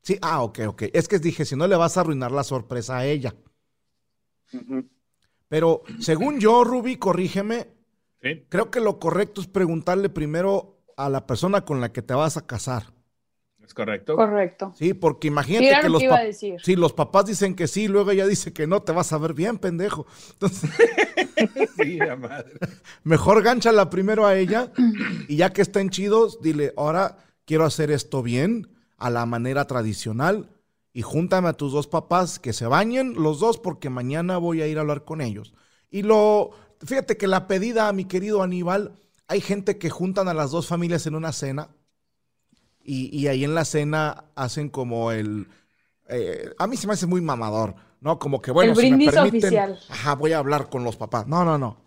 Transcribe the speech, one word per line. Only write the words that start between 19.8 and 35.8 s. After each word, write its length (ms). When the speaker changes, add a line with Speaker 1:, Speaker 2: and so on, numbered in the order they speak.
Speaker 1:
Entonces, 380
Speaker 3:
<laughs> 1040
Sí, 200
la 200
madre. 360
Speaker 1:
mejor 380
gánchala 480
primero 360
a 100
ella 400
<clears throat> 520
y 80
ya 160
que 100
estén 280
chidos, 520
dile, 340
"Ahora 400
quiero 180
hacer 260
esto 320
bien, 460
a 120
la 160
manera 400
tradicional, 840
y 100
júntame 460
a 60
tus 180
dos 160
papás, 500
que 140
se 140
bañen 480
los 260
dos, 180
porque 320
mañana 480
voy 240
a 40
ir 120
a 40
hablar 220
con 180
ellos". 320